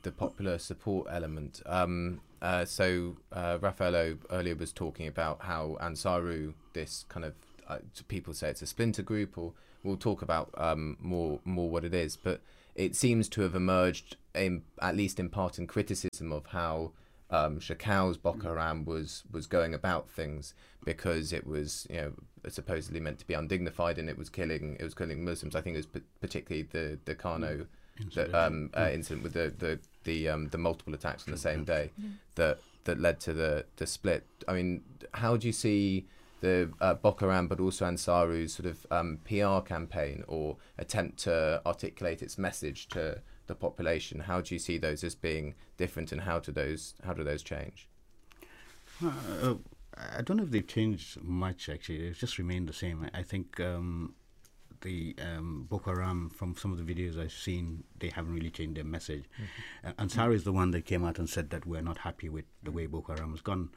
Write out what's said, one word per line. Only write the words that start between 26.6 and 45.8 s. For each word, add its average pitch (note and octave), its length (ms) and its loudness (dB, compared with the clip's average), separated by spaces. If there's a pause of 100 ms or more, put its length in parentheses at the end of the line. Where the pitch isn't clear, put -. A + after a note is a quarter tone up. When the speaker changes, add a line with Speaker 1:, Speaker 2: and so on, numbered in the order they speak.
Speaker 1:
the, D2+ 360 -4
the D#2 100 -4
Kano D#2+ 500 -2 (340)
Speaker 3:
Mm. G2+ 140 -8
Speaker 1:
that, E2 140 2
Speaker 3:
Incident. E2+ 80 -2
Speaker 1:
um, D#2+ 400 4
uh, - 60 2
Speaker 3:
Mm. D#2 120 4
Speaker 1:
incident D#2+ 300 -4
with E2+ 100 -4
the, D#2+ 240 2
the, D#2+ 220 0 (240)
the, D#2+ 260 0
um, D2+ 200 0
the E2+ 100 -4
multiple E2 340 0
attacks - 340 -6
on - 40 -6
the E2+ 80 -4
same D#2 220 0
Speaker 3:
Mm. D#2 40 -2
Speaker 1:
day D#2 320 2
Speaker 4:
Yeah. G#3 120 -6 (260)
Speaker 1:
that, D#2 240 4 (240)
that F2 160 0
led E2+ 220 4
to E2 120 -2
the, D#2 320 2 (120)
the - 100 -2
split. - 360 0 (240)
I F#2 60 2
mean, F2+ 300 0 (320)
how A#2 200 4
do A2+ 120 0
you A2+ 40 2
see G2+ 540 4 (360)
the, F2+ 380 4
uh, F#2 140 6
Boko G2+ 340 4
Haram, F2+ 200 6
but F2+ 120 0
also F#2 260 2
Ansaru's E2+ 680 4
sort F2 140 -4
of, D#2 240 -6
um, E2+ 320 2
P G#2 180 0
R G2 220 6
campaign E2 640 -2
or D#2 300 -2 (200)
attempt - 460 -2
to D#2+ 420 4
articulate E2+ 560 -2
its - 160 -8
message E2+ 520 -4
to D#2+ 340 -2 (240)
the D#2+ 80 -6
population? E2 640 0
How F2+ 220 0
do F2 120 -4
you E2 60 -2
see E2+ 180 -2
those D2+ 260 0
as E2+ 120 -4
being D#2 400 -2 (220)
different, - 340 -2